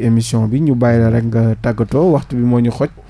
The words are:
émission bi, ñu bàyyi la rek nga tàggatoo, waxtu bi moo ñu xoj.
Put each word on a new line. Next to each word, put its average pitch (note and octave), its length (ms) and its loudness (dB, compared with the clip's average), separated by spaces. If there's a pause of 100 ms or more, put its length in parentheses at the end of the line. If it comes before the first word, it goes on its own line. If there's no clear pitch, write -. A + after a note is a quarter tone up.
émission A2+ 420 0
bi, A#2 160 -2
ñu D3 140 0
bàyyi A#2 260 2
la A2+ 80 2
rek A2+ 160 0
nga A2+ 340 0
tàggatoo, B2 520 0
waxtu C3+ 240 -2
bi A#2+ 80 0
moo A#2+ 160 2
ñu A#2+ 120 2
xoj. - 180 -4 (200)